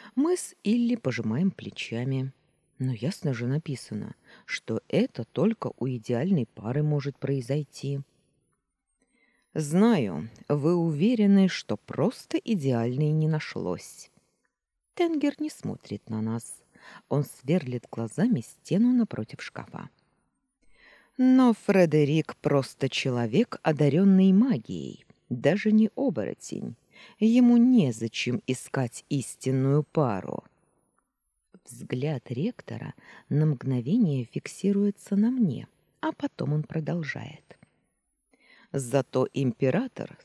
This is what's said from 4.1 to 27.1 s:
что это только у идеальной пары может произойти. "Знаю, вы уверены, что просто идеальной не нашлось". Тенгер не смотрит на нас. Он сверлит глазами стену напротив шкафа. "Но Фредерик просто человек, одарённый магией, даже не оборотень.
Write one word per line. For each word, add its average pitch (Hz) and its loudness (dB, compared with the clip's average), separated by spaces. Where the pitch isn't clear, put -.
что - -6
это 185 -2
только - -2
у 120 -4
идеальной 127 0
пары 123 -4
может 147 -2
произойти. 139 -4
"Знаю, 147 2
вы 147 2
уверены, 190 4
что - -6
просто - -4
идеальной 135 0
не 156 2
нашлось". - -6
Тенгер 302 0
не 302 -6
смотрит - -10
на 110 -6
нас. 113 -8
Он 143 0
сверлит 127 -4
глазами 143 -2
стену 220 0
напротив 220 -2
шкафа. - -14
"Но 254 6
Фредерик 156 2
просто 139 0
человек, 123 -2
одарённый 185 4
магией, 110 0
даже 139 0
не 214 6
оборотень. 117 -6